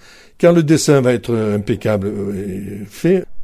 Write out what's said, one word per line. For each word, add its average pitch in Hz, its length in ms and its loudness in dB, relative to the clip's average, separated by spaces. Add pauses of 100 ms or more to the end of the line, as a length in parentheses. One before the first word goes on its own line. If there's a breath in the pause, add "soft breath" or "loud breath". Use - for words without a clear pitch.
(400 soft breath)
Quand 175 120 6
le 170 100 4
dessin 143 400 4
va 123 100 2
être, 117 220 -2
euh, 107 220 0
impeccable, 104 500 -2
euh, 101 840 -8
fait, 180 380 0 (180)